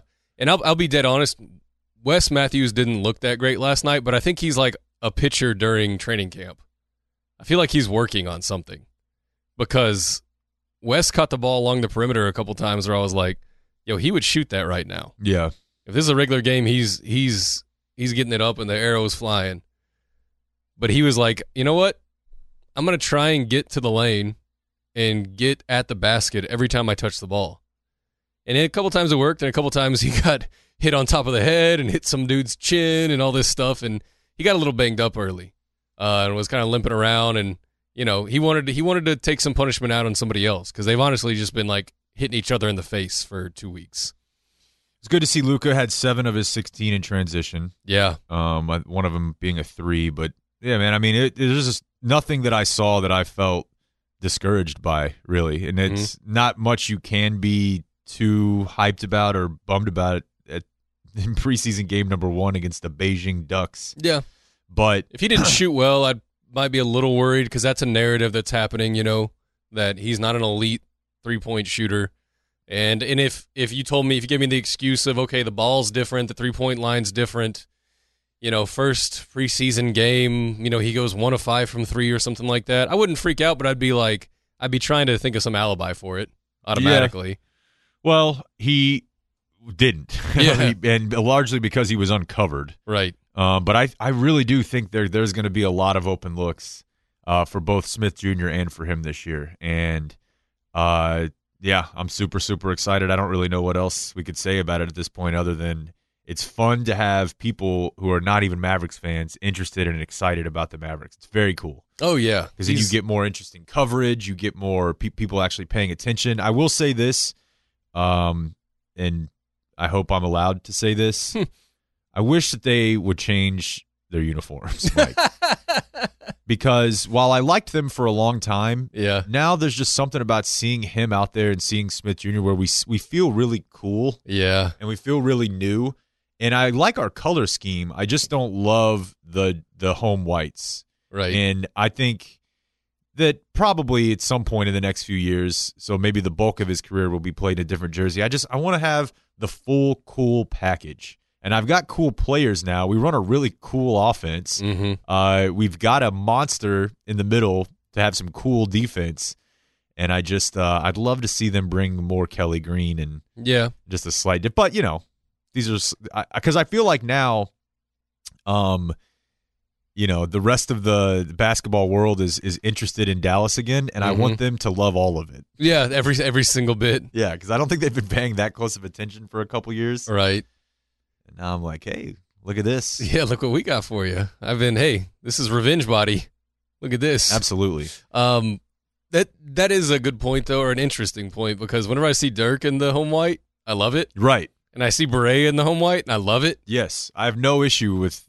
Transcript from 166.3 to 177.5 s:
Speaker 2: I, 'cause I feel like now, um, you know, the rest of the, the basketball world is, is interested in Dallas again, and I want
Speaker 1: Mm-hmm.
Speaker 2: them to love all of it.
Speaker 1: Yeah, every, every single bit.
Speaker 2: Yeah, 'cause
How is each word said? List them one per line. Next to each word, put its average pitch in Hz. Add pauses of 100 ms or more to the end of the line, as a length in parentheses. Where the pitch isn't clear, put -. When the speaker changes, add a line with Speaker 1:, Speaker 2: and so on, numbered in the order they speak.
Speaker 2:
I, 107
'cause 156
I 160
feel 220
like 143
now, 120 (960)
um, 95 (1000)
you 104
know, 87
the 92
rest 123
of 107
the, 98
the 82
basketball 107
world 101
is, 87
is 90
interested 107
in 92
Dallas 98
again, 127
and 101
I 101
want 110
Speaker 1:
Mm-hmm. 117
Speaker 2:
them 120
to 107
love 95
all 90
of 80
it. 65 (120)
Speaker 1:
Yeah, 151
every, 135
every 131
single 120
bit. 120
Speaker 2:
Yeah, 98
'cause 90